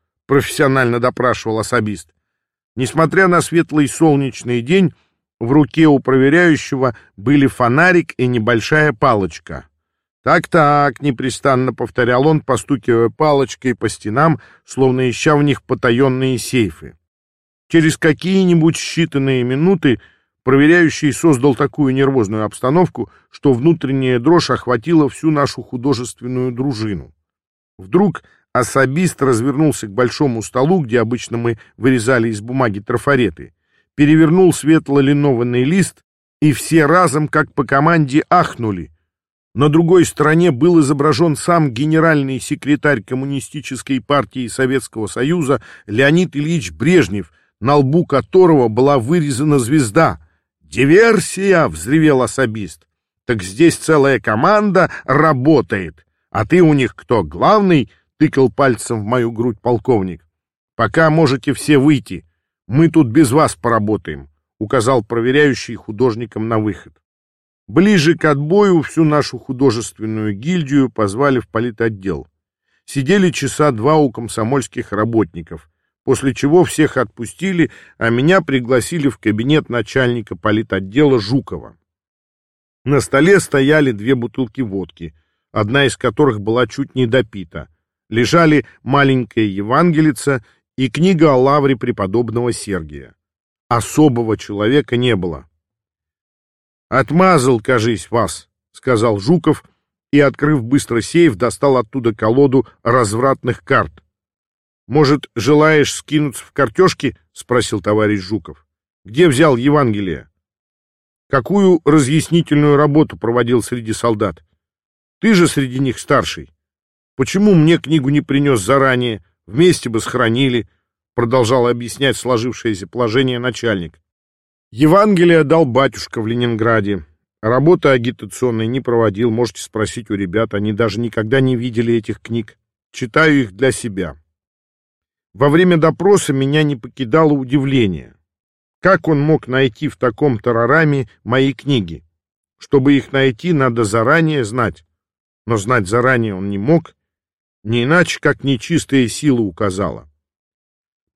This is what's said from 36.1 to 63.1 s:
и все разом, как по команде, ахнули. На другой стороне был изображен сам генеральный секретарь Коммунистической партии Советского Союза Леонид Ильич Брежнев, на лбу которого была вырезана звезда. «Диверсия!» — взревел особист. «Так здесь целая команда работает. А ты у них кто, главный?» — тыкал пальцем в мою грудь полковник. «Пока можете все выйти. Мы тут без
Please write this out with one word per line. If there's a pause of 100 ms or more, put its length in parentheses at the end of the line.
и
все
разом,
как
по
команде,
ахнули. (640)
На
другой
стороне
был
изображен
сам
генеральный
секретарь
Коммунистической
партии
Советского
Союза (240)
Леонид
Ильич
Брежнев, (280)
на
лбу
которого
была
вырезана
звезда. (400)
«Диверсия!» —
взревел
особист. (380)
«Так
здесь
целая
команда (140)
работает. (240)
А
ты
у
них
кто,
главный?» — (280)
тыкал
пальцем
в
мою
грудь
полковник. (480)
«Пока
можете
все
выйти. (420)
Мы
тут
без